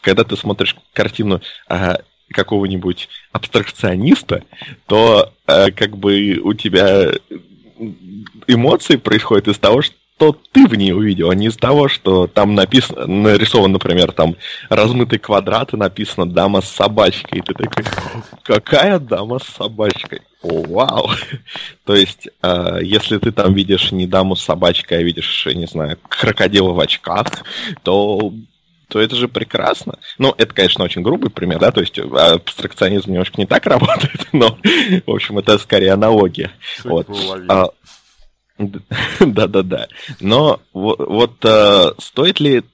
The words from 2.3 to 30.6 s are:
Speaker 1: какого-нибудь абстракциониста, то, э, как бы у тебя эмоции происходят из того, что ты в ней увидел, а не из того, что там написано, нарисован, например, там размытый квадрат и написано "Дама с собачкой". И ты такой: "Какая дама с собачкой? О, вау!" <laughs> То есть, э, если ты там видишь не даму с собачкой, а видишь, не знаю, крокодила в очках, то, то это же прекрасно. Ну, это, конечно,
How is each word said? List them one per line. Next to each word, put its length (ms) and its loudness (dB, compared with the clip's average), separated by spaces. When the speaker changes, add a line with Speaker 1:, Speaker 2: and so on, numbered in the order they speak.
Speaker 1:
какого-нибудь 800 -2
абстракциониста, 1080 -2
то, 460 4
э, 240 4
как 260 -4
бы 460 0
у 120 0
тебя 580 2
эмоции 500 2
происходят 520 0
из 100 0
того, 240 4
что 540 0
ты 140 8
в 80 2
ней 180 0
увидел, 380 0
а 40 4
не 120 0
из 100 -2
того, 320 2
что 380 0
там 280 2
написано, 520 0
нарисован, 680 4
например, 400 2
там 240 0
размытый 500 0
квадрат 560 -2
и 20 -6
написано 500 -4
"Дама 340 0
с 100 -10
собачкой". 680 0
И 20 -12
ты 100 -8
такой: 320 -6
"Какая 580 2
дама 400 -6
с 40 -18
собачкой? 800 -6
О, 200 -4
вау!" 480 -2
<laughs> 380 -18
То 120 2
есть, 320 0
э, 400 -2
если 360 -2
ты 140 -2
там 220 2
видишь 360 0
не 160 -2
даму 300 0
с 80 -10
собачкой, 540 -2
а 40 0
видишь, 500 -4
не 140 -6
знаю, 320 -8
крокодила 640 0
в 80 0
очках, 460 -2
то, 500 0
то 120 -2
это 160 0
же 100 -2
прекрасно. 720 -4
Ну, 200 2
это, 160 0
конечно, 300 0